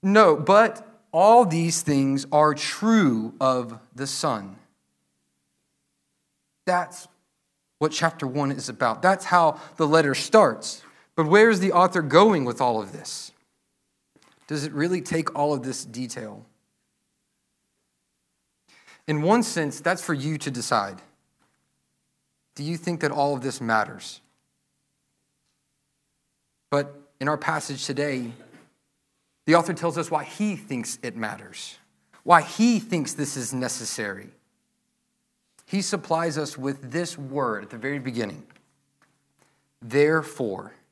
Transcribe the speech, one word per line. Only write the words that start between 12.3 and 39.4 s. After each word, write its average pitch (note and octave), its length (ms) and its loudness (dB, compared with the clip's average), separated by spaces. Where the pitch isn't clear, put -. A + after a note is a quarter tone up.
with A#2+ 160 -4
all A#2 220 0
of F#2+ 80 -10
this? - 400 -14
Does D3 160 -6
it D3+ 80 -8
really E3+ 280 -2
take - 380 -4
all D3 160 0
of B2+ 80 -4
this B2+ 220 -8
detail? A2+ 600 -12
In D3+ 160 0
one A3 220 4
sense, D3 340 -4
that's F3+ 240 -4
for F3 100 -6
you D3 260 -4
to D3 120 -8
decide. G#2 500 -4
Do C#3+ 80 -10
you E3+ 120 -6
think E3+ 260 -6
that C#3+ 100 -2
all C#3+ 200 0
of B2+ 100 -4
this C3 180 -6
matters? A2 640 -2
But C#3+ 200 -2
in C3+ 80 -2
our D3+ 100 -2
passage D3+ 480 -6
today, C3+ 460 -4
the D#3 80 4
author E3+ 180 2
tells E3 240 -4
us E3 140 -6
why D3+ 140 -4
he G#3 320 -6
thinks - 440 -10
it A#2+ 140 -10
matters, - 640 -12
why E3 180 6
he A3+ 380 2
thinks D#3 320 -4
this C#3+ 240 -6
is B2+ 180 -8
necessary. A2 760 -8
He G3 180 -2
supplies E3 560 -2
us D3 180 -8
with C3+ 360 -8
this E3+ 260 -6
word C3 460 -6
at G#2 40 -20
the B2 80 -16
very C3+ 220 -8
beginning. A2+ 480 -8